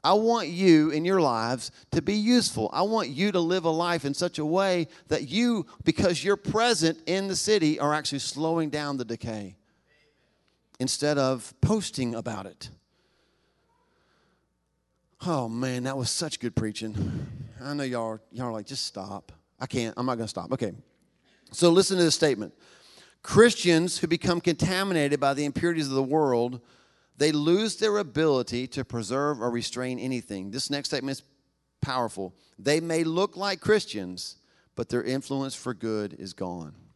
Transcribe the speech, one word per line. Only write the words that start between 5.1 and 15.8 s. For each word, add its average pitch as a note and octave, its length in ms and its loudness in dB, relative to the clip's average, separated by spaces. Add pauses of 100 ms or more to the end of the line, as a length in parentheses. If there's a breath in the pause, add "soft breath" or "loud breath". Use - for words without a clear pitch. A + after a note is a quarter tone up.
you, A3 380 0 (180 loud breath)
because F3 400 2
you're G3 120 2
present F3+ 680 2
in F#3+ 240 0
the F#3 80 -2
city, D#3+ 420 2
are D3 140 2
actually D3 280 -2
slowing D#3+ 500 -2
down C#3+ 260 -4
the B2 80 -4
decay A2 520 -8 (1200)
instead C#3+ 400 0
of C3 420 0
posting D3 540 0
about G#2+ 320 -8
it." - 240 -16 (2500)
Oh, C3 240 0
man, B2 320 -4